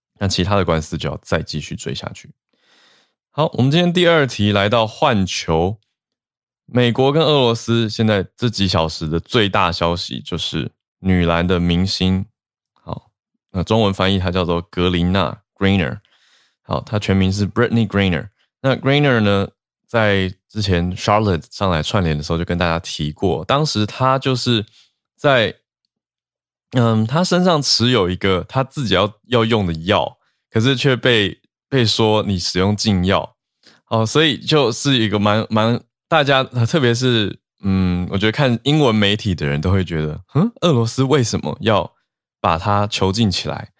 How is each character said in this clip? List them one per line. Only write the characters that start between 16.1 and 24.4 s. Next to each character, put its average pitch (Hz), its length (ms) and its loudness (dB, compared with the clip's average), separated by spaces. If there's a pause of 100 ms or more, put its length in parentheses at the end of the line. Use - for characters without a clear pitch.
好， 71 180 -4
她 - 180 -6
全 98 180 0
名 95 160 2
是 101 140 -2
Brittany 117 400 0
Griner。 95 420 -2 (320)
那 131 140 0
Griner 135 460 2
呢， 101 280 0 (380)
在 98 480 0 (160)
之 107 100 -6
前 90 360 0
Charlotte 104 520 0
上 98 220 -4
来 82 100 0
串 95 220 -2
联 78 160 0
的 73 60 -8
时 85 80 -4
候 82 60 0
就 85 60 -4
跟 87 140 -4
大 87 80 0
家 82 140 -2
提 76 320 -8
过， 82 320 -2
当 143 200 0
时 107 220 -2
她 131 320 0
就 131 160 -2
是 120 320 -2 (500)